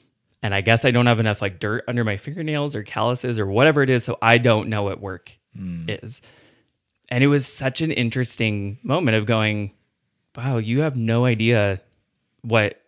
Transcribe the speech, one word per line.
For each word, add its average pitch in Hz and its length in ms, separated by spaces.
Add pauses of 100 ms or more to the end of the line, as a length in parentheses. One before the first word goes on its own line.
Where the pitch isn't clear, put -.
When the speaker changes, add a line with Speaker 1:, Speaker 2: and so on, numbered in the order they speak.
(420)
Speaker 1:
And 98 120
I 98 60
guess 113 240
I 131 60
don't 120 160
have 117 140
enough, 107 200
like, 98 180
dirt 110 300
under 120 160
my 104 140
fingernails 147 580
or 107 60
calluses 117 560
or 101 80
whatever 139 360
it 131 80
is, 123 140
so - 160
I 117 180
don't 117 300
know 107 140
what 98 180
work 92 360 (220)
Speaker 2:
Mm. 87 460
Speaker 1:
is. - 160 (920)
And 123 140
it 143 40
was 143 180
such - 340
an 160 100
interesting 110 920
moment 135 340
of 107 80
going, 107 480 (640)
"Wow, 123 220
you 113 220
have 151 160
no 117 280
idea 110 560 (640)
what," 110 460